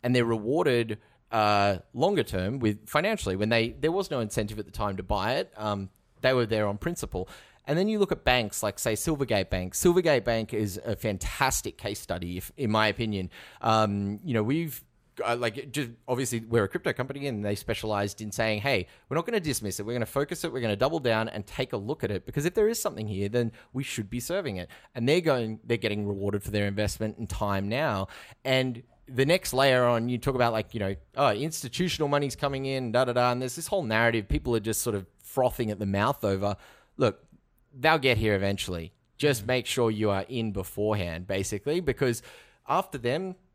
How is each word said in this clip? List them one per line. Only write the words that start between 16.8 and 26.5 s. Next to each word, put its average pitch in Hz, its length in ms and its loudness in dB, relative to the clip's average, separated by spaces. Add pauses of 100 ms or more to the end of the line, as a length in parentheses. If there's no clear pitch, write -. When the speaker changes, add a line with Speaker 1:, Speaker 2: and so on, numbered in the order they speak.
Speaker 1:
company 135 320 -4
and 110 180 -4
they 104 120 0
specialized 104 680 -2
in 107 100 -8
saying, 110 300 0
"Hey, 117 240 0 (240)
we're 127 60 -4
not 170 100 0
gonna 233 140 0
dismiss 131 400 -4
it. 101 80 -6
We're 117 60 -4
gonna 120 120 -2
focus 147 380 -4
it. 165 100 -4
We're 123 80 -4
gonna 110 140 0
double 147 240 2
down 113 300 2
and - 180 -10
take - 260 -6
a 120 40 -2
look 107 260 -6
at - 80 -2
it, 95 160 -6
because 143 180 -4
if 175 80 0
there 208 140 4
is 226 140 0
something - 260 -4
here, 101 220 -2
then 117 220 0 (220)
we 131 100 -4
should 107 260 -6
be 120 100 -4
serving 156 380 -4
it." 90 120 -8 (240)
And 117 160 -2
they're 175 120 6
going, 123 420 0
they're 117 140 0
getting 104 300 -2
rewarded 101 360 -2
for - 80 -6